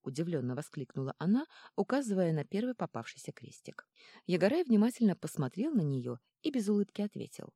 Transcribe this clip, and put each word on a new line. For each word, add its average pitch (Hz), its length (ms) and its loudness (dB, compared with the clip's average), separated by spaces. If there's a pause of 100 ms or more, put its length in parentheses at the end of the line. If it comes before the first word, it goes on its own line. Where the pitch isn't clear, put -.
удивлённо 135 520 -2
воскликнула 135 640 -8
она, 220 260 2 (300)
указывая 202 580 0
на 147 100 0
первый 240 300 -4
попавшийся - 580 -8
крестик. - 560 -18 (380)
Егорай 208 380 2
внимательно 220 520 4
посмотрел 175 560 -4
на 226 100 2
неё 127 360 -2 (240)
и 311 80 0
без 240 180 0
улыбки 208 360 0
ответил - 520 -10